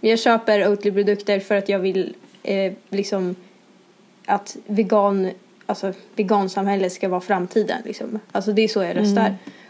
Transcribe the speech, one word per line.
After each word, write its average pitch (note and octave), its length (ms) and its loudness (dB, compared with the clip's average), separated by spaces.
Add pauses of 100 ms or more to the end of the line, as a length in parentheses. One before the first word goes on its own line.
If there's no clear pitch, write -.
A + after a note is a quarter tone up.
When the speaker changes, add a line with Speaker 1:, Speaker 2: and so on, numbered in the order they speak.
Speaker 1:
Jag A3+ 180 2
köper A3 500 2
Oatly-produkter G3+ 720 0
för G3+ 140 -2
att G3 140 0
jag G3 100 0
vill, F#3 360 -2 (280)
eh, G3 300 -2 (180)
liksom G3 440 -2 (920)
att - 300 -2 (100)
vegan, G3+ 640 2 (360)
alltså F#3 260 -4 (240)
vegansamhället G3 760 0
ska F#3+ 160 -4
vara F#3 120 -2
framtiden, F#3+ 640 -2
liksom. - 340 -10 (140)
Alltså G3 200 -2
det G#3 100 4
är G#3+ 60 2
så G#3 140 0
jag F3 140 -2
röstar. G#3+ 300 4
Speaker 2:
Mm. G3 80 0 (360)